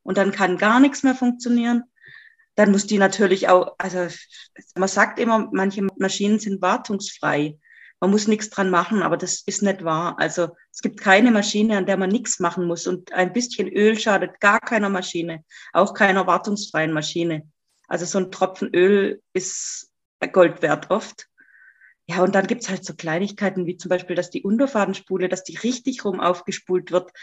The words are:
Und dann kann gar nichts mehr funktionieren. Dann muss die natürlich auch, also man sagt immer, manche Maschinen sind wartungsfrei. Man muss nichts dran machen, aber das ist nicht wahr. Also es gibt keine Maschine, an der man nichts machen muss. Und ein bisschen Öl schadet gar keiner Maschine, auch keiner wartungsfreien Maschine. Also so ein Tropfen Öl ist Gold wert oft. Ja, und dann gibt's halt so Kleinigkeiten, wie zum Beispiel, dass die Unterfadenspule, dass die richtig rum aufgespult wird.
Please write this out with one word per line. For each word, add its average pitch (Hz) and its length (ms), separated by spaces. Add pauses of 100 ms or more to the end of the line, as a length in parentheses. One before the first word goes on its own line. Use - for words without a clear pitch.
Und 190 140
dann 196 140
kann 185 260
gar 214 220
nichts 277 240
mehr 262 120
funktionieren. 240 680 (720)
Dann 208 160
muss 196 160
die 214 100
natürlich 190 520
auch, 185 280
also 180 300 (680)
man 190 140
sagt - 300
immer, 226 320
manche 196 320 (140)
Maschinen 202 420
sind 196 220
wartungsfrei. 180 960 (400)
Man 185 120
muss 208 160
nichts 214 220
dran 196 200
machen, 185 340
aber 160 140
das - 280
ist - 160
nicht 196 220
wahr. 165 360
Also 165 300 (220)
es - 100
gibt - 180
keine 214 320
Maschine, 208 460
an 180 80
der 190 120
man 190 120
nichts 240 300
machen 196 260
muss. 170 220
Und 180 260
ein 185 200
bisschen 233 340
Öl 214 320
schadet 190 420
gar 208 180
keiner 208 300
Maschine, 170 540 (300)
auch 190 200
keiner 190 340
wartungsfreien 165 680
Maschine. 156 560 (380)
Also 170 180
so 190 140
ein 185 120
Tropfen - 420
Öl 196 480 (120)
ist - 580 (400)
Gold 170 300
wert 156 300
oft. - 360 (800)
Ja, 180 160
und 196 120
dann 190 120
gibt's - 220
halt 185 160
so 165 100
Kleinigkeiten, 185 720
wie 180 120
zum 175 120
Beispiel, 180 260
dass 175 140
die - 140
Unterfadenspule, 196 840
dass 185 140
die 165 140
richtig 254 480
rum 185 140
aufgespult 180 720
wird. 180 200 (120)